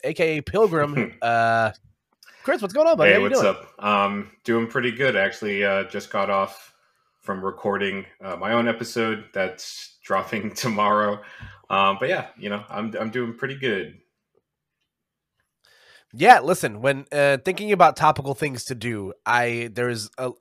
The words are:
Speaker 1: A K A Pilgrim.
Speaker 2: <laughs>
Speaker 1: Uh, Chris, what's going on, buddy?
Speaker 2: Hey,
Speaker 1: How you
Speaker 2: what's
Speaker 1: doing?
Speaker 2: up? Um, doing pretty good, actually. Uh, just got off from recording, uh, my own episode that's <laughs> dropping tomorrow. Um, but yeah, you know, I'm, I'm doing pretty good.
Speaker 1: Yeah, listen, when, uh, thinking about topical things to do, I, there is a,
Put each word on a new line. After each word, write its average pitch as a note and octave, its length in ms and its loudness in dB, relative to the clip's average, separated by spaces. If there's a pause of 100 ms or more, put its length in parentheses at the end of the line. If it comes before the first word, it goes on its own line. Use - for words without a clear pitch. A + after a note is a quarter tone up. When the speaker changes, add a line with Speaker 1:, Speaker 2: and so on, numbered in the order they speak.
Speaker 1:
A D#3+ 100 -2
K D#3+ 240 0
A C#3+ 60 -6
Pilgrim. D3 760 0
Speaker 2:
<laughs> - 60 -8
Speaker 1:
Uh, A2+ 480 2 (720)
Chris, D4 180 0
what's F#3+ 120 -6
going D#4 140 4
on, E4 100 4
buddy? D#3 140 6
Speaker 2:
Hey, - 40 8
Speaker 1:
How G3 80 4
you G3+ 60 0
Speaker 2:
what's G#3+ 120 2
Speaker 1:
doing? G2 140 2
Speaker 2:
up? - 280 -18
Um, G2+ 480 0 (120)
doing A2+ 240 0
pretty B2 240 -2
good, B2 240 0
actually. G2 480 -2
Uh, G2 220 0
just - 260 -10
got G2+ 180 -2
off - 460 -4 (460)
from F#2+ 220 -8
recording, G2 640 -4 (160)
uh, F#2+ 140 -10
my F#2+ 160 -6
own A#2 160 2
episode A2+ 560 -4 (100)
that's - 680 -8
<laughs> - 40 -20
dropping G2+ 500 -4
tomorrow. G#2 680 0 (480)
Um, G2 300 2
but C3 100 -2
yeah, F3+ 180 -2 (100)
you G2+ 120 -10
know, G#2 200 -6
I'm, G#2+ 300 -8
I'm A2 100 -6
doing A#2 240 -6
pretty C3+ 220 -8
good. G2 420 -6 (2250)
Speaker 1:
Yeah, F3 280 10
listen, C3 400 -2
when, C#3 300 0
uh, C#3+ 260 4
thinking F#3+ 340 -4
about E3+ 240 6
topical C#3+ 400 2
things C3+ 300 -6
to B2+ 100 -8
do, G#2+ 380 -6 (120)
I, A#2+ 480 0
there A#2+ 160 -4
is A2 280 -8
a, B2+ 240 -6